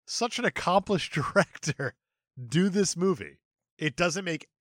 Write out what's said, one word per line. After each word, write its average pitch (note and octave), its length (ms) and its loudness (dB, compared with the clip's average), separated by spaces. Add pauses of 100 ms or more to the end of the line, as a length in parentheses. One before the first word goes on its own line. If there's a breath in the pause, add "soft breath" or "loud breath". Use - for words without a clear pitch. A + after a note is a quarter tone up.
such - 320 -4
an A#3+ 80 -2
accomplished - 640 2
<laughs> - 0 -
director - 800 0 (560)
do E3+ 200 4
this F#3+ 280 0
movie? C#3+ 420 -2 (400)
It D3+ 180 -2
doesn't F3 280 0
make E3 220 -4 (140)